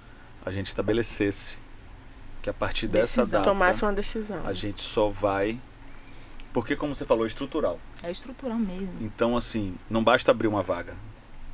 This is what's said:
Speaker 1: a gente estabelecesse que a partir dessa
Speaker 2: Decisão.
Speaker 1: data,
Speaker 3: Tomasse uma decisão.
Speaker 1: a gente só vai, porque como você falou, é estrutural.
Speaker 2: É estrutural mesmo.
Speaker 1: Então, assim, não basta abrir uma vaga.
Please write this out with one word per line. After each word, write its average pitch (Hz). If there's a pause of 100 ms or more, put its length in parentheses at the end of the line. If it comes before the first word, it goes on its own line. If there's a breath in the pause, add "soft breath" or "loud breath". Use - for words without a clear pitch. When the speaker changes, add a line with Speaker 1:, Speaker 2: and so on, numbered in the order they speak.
(460 loud breath)
Speaker 1:
a 92
gente 95
estabelecesse 107 (840)
que -
a -
partir -
dessa 110
Speaker 2:
Decisão. -
Speaker 1:
data, 196
Speaker 3:
Tomasse 190
uma 208
decisão. 208
Speaker 1:
a 101
gente 98
só -
vai, 101 (920 loud breath)
porque 131
como 147
você 139
falou, 113
é -
estrutural. 113 (240)
Speaker 2:
É 175
estrutural 240
mesmo. 190
Speaker 1:
Então, 117
assim, 104 (160)
não 113
basta 120
abrir 113
uma 104
vaga. 87 (580)